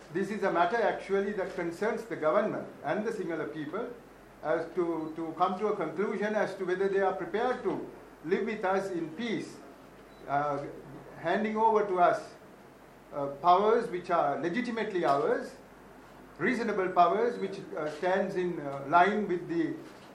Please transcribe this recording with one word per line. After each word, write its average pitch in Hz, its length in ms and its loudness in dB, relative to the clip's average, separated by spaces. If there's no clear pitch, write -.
this 196 160 -2
is 208 140 -4
a 175 80 2
matter 175 240 2
actually 196 560 0
that 185 240 -4
concerns 196 480 -2
the 156 120 -8
government 156 500 0
and 175 200 -2
the 226 60 -4
Sinhala 160 420 -6
people 160 340 -6
as 160 220 0
to, 160 400 -2
to 160 200 -6
come 190 220 2
to 214 100 0
a - 80 0
conclusion 208 580 -2
as 190 200 0
to 185 100 -6
whether 185 240 0
they 196 120 2
are 185 120 2
prepared 214 520 -2
to 139 220 -2
live 214 220 0
with 208 180 -2
us 190 260 0
in 165 200 -4
peace, 226 460 -4
uh, 143 300 0
handing 214 380 -2
over 220 280 6
to 185 160 0
us, 170 200 6
uh, 143 120 -2
powers 202 480 6
which 175 200 -6
are 143 280 4
legitimately 202 640 -2
ours, 156 460 2
reasonable 202 500 0
powers 190 500 4
which, 190 200 -4
uh, 151 140 -4
stands 185 460 0
in, 175 240 -2
uh, 139 280 -8
line 190 400 6
with 165 200 -2
the 160 260 0